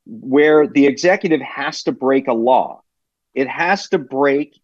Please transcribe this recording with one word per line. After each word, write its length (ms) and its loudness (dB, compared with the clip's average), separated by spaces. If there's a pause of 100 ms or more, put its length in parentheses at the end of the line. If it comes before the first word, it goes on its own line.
where 600 2
the 180 2
executive 560 0
has 420 -10
to 80 -4
break 360 -2
a 60 -2
law. 480 0 (520)
It 140 -2
has 420 -4
to 80 -2
break 680 -4